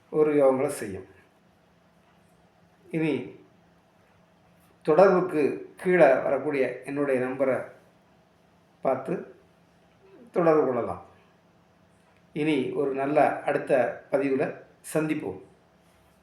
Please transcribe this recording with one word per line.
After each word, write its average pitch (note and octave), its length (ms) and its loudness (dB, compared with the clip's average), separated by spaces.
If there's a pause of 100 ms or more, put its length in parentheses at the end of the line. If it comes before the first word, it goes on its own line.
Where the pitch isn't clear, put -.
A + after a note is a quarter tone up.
ஒரு D3+ 260 2
யோகங்களை C3+ 360 4
செய்யும். F#2+ 340 -10 (1900)
இனி D#3 440 -4 (1500)
தொடர்புக்கு D#3+ 960 2
கீழே E3+ 320 6
வரக்கூடிய C3 720 -2
என்னுடைய C3+ 400 -2
நம்பரை C3 380 -2 (1160)
பார்த்து - 520 -4 (1000)
தொடர்பு D#3+ 340 2
கொள்ளலாம். A2 400 -6 (1300)
இனி D3 380 -2
ஒரு C#3 220 -2
நல்ல C#3 500 0
அடுத்த - 680 -2
பதிவுல C#3 440 -2 (380)
சந்திப்போம். D3+ 480 -4 (800)